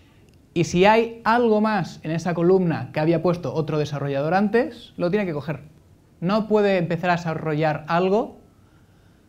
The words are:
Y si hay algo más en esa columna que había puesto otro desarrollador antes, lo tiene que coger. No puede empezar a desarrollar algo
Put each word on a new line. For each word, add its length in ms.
Y 120
si 180
hay 400
algo 380
más 420
en 80
esa 220
columna 580
que 80
había 220
puesto 320
otro 240
desarrollador 560
antes, 640
lo 120
tiene 160
que 60
coger. 300
No 300
puede 280
empezar 320
a 60
desarrollar 720
algo 540